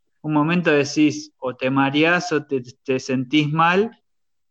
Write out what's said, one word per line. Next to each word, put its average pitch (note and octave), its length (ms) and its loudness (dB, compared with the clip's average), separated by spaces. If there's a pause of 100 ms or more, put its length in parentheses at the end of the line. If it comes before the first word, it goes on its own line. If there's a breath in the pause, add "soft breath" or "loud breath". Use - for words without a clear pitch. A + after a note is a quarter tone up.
(220)
un D3+ 100 -4
momento E3 380 0
decís, D3 680 0
o B2+ 180 -8
te C3 140 -2
mareás D3+ 600 0
o D3 140 -2
te, C3 160 -4 (220)
te C3 160 -2
sentís D3 520 0
mal, F3 460 0 (520)